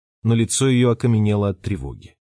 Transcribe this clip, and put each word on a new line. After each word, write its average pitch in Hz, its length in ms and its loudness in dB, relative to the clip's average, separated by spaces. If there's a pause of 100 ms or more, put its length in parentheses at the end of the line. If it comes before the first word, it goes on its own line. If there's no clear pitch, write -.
(220)
но 113 120 2
лицо 113 340 0
её 123 220 2
окаменело 107 600 0
от 95 100 -8
тревоги. 67 560 -10 (160)